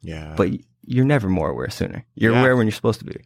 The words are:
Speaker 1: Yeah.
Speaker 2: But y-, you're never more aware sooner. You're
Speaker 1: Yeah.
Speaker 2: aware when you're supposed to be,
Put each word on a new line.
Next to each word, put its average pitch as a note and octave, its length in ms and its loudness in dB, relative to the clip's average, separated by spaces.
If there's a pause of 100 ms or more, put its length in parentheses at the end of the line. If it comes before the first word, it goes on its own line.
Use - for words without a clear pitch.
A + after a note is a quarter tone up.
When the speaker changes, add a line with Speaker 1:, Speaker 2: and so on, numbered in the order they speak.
Speaker 1:
Yeah. D#2 340 -12
Speaker 2:
But F#2+ 140 0
y-, - 80 -4 (240)
you're B2+ 220 0
never C3+ 240 2
more F2 220 0
aware B1 200 -6
sooner. - 340 -6 (100)
You're A2+ 180 2
Speaker 1:
Yeah. A#2+ 80 4
Speaker 2:
aware B2+ 160 4
when A2+ 100 4
you're G#2 60 0
supposed A2+ 280 -2
to - 60 -16
be, - 180 -12